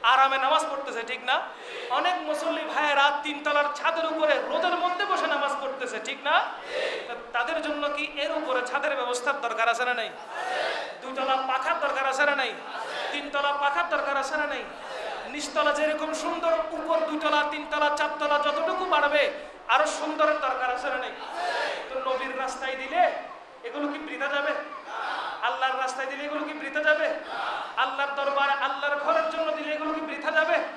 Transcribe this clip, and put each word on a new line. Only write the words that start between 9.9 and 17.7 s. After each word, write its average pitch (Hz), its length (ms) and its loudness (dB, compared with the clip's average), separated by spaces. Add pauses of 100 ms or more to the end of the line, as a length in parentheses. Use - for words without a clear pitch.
নাই? 226 160 -2 (920)
দুইতলা 262 340 0
পাখার 262 440 2
দরকার 269 280 0
আছে 269 180 4
না 285 100 4
নাই? 254 180 0 (580)
তিনতলা 285 420 0
পাখার 294 360 2
দরকার 285 280 0
আছে 285 200 -2
না 294 80 0
নাই? 269 180 -4 (600)
নিচতলা 294 460 0
যেরকম 302 420 2
সুন্দর, 320 440 0 (140)
উপর 320 280 2
দুইতলা, 302 520 2
তিনতলা, 294 440 2